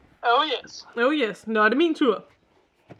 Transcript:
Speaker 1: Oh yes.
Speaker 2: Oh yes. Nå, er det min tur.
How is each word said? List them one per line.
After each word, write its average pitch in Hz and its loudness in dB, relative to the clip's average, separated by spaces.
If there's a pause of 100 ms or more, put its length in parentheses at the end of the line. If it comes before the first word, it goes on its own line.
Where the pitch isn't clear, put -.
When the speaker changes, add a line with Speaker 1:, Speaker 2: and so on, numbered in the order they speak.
(220)
Speaker 1:
Oh 247 2
yes. - -10
Speaker 2:
Oh 247 0
yes. 226 -4
Nå, 220 -2
er 214 6
det 240 0
min 330 2
tur. 226 0 (760)